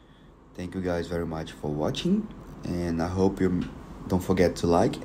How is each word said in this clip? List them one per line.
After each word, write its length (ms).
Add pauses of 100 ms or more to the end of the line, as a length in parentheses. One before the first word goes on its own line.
(560)
Thank 180
you 60
guys 280
very 180
much 260
for 180
watching, 600 (340)
and 400
I 60
hope 320
you 60
m-, 220 (380)
don't 160
forget 340
to 100
like 380